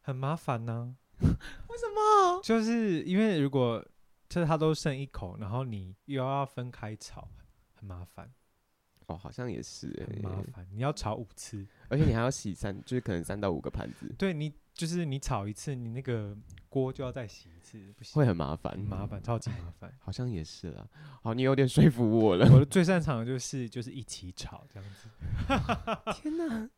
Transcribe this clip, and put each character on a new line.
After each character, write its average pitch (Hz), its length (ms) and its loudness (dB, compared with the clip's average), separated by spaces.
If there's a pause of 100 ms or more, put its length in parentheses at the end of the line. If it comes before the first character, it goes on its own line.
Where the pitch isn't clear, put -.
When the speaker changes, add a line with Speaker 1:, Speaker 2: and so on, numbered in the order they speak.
Speaker 1:
很 135 140 -8
麻 135 200 -4
烦 117 300 -4
呢。 120 300 -6 (100)
Speaker 2:
<laughs> - 160 -8
为 - 560 0
什 466 160 -4
么？ 403 480 6
Speaker 1:
就 226 180 2
是 220 440 0
因 185 160 2
为 214 200 4
如 139 80 4
果 123 380 2 (420)
就 175 140 -2
是 160 60 2
它 160 100 2
都 156 160 2
剩 143 240 -2
一 139 80 -8
口， 98 340 -10
然 101 120 -6
后 127 120 -2
你 98 320 -8 (100)
又 135 180 -4
要 135 200 -2
分 123 280 -8
开 107 240 -10
炒， - 320 -16 (480)
很 104 100 -18
麻 90 180 -12
烦。 98 280 -18 (800)
Speaker 2:
哦， 80 60 -8
好 - 120 -14
像 123 220 -8
也 60 100 -6
是 - 280 -12
欸。 - 160 -10
Speaker 1:
很 104 160 -8
麻 95 200 -6 (120)
烦， 90 180 -16
你 107 100 -8
要 143 120 0
炒 107 220 -6
五 117 200 -10
次。 98 300 -12 (240)
Speaker 2:
而 135 80 0
且 156 80 6
你 - 80 4
还 113 80 0
要 127 100 0
洗 101 220 -8
三， 101 300 -8
就 127 120 -6
是 123 60 0
可 113 100 -4
能 85 120 -2
三 98 160 -6
到 101 120 0
五 76 80 -2
个 - 100 -8
盘 62 300 -8
子。 - 180 -12
Speaker 1:
对， 190 160 0
你， 151 200 -6 (200)
就 165 140 -6
是 170 180 -2
你 139 140 -4
炒 104 280 -4
一 107 40 -6
次， 139 240 -8
你 117 140 -8
那 123 120 -8
个 107 340 -4 (340)
锅 131 220 0
就 131 120 -10
要 123 80 -6
再 120 160 -8
洗 - 220 -20
一 - 100 -20
次， - 180 -20 (200)
不 113 60 -20
行。 - 100 -18
Speaker 2:
会 147 120 6
很 101 100 4
麻 78 200 -2
烦。 - 160 -6
Speaker 1:
很 95 100 -8
麻 101 240 -4
烦， 101 160 -8
超 117 160 -4
级 123 140 -6
麻 85 260 -10
烦。 - 120 -18
Speaker 2:
唉， - 100 -20
好 - 120 -10
像 123 180 -4
也 87 140 -4
是 - 280 -12
啦。 - 160 -14 (340)
好， 113 120 -2
你 127 80 0
有 131 120 6
点 135 140 6
说 151 220 8
服 117 300 4
我 101 180 6
了。 113 160 10
Speaker 1:
我 135 60 12
的 143 60 8
最 180 180 4
擅 175 180 4
长 143 180 -2
的 113 60 -4
就 127 120 -2
是， 123 300 -6
就 117 140 -8
是 117 100 -10
一 127 100 -12
起 90 300 -14
炒 - 420 -14
这 101 60 -16
样 98 140 -16
子。 - 160 -20 (1040)
Speaker 2:
<laughs> - 60 -
天 311 160 -4
哪！ 240 400 -4